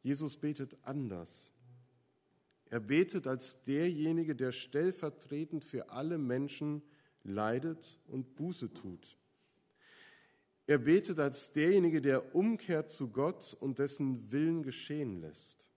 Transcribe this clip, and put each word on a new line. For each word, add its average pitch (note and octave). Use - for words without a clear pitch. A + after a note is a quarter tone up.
Jesus C#3+
betet C#3+
anders. G#2+
Er A#2
betet D3+
als C3
derjenige, D#3+
der B2+
stellvertretend D#3
für -
alle D3+
Menschen C#3+
leidet A#2+
und C3
Buße D#3+
tut. -
Er D3
betet E3
als C#3
derjenige, E3
der C3+
umkehrt F3+
zu C3+
Gott C#3
und C3+
dessen C3+
Willen D#3+
geschehen C3
lässt. -